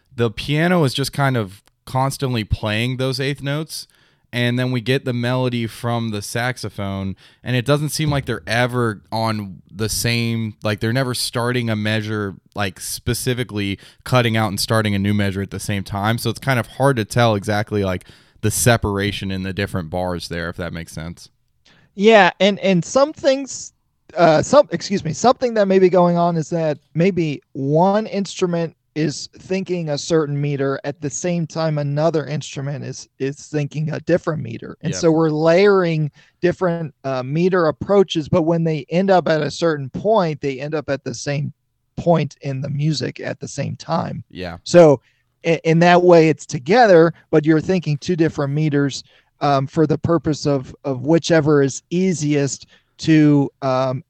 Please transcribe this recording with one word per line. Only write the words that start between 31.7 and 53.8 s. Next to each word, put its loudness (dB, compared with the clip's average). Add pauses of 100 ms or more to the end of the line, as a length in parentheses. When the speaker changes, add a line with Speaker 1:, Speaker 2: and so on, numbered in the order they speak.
Speaker 2:
another 0
instrument -8
is, -12 (100)
is -6
thinking -4
a -8
different -2
meter. -12
And -4
Speaker 1:
Yep. -6
Speaker 2:
so 4
we're 2
layering 4 (300)
different, -2 (100)
uh, -4
meter 2
approaches, 0
but 2
when 0
they -2
end 0
up 4
at 2
a -2
certain -2
point, 0
they -4
end -6
up -6
at -4
the -6
same -6 (440)
point 0
in -6
the -6
music -4
at -8
the -12
same -8
time. -6
Speaker 1:
Yeah. -12
Speaker 2:
So 6 (420)
i-, 0
in 2
that 6
way, 8
it's -4
together, 6 (180)
but 4
you're 4
thinking -2
two -4
different -2
meters, 0 (380)
um, 2
for 0
the -2
purpose -2
of, -2 (100)
of -6
whichever 4
is -2
easiest 0 (320)
to, 4 (100)
um, -2